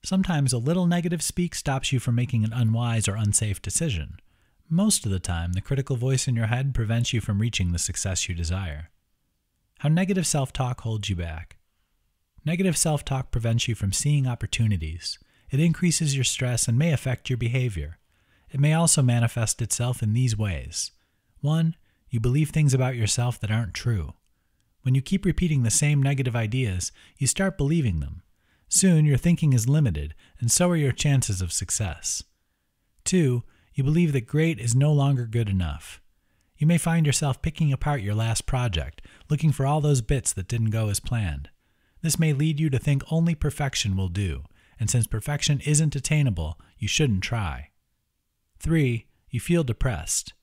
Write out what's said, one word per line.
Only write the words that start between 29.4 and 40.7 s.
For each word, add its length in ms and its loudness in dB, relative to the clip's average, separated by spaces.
is 160 4
limited, 480 0
and 100 0
so 200 4
are 80 2
your 160 2
chances 480 0
of 100 -4
success. 720 -4
Two, 400 2
you 100 -2
believe 300 4
that 140 -2
great 320 0
is 160 0
no 180 4
longer 320 2
good 240 -2
enough. 500 -4
You 100 2
may 100 4
find 280 2
yourself 360 0
picking 320 0
apart 280 -2
your 140 -2
last 300 -2
project, 560 -2
looking 220 2
for 140 0
all 160 2
those 200 4
bits 300 -2
that 160 -6
didn't 220 0
go 180 0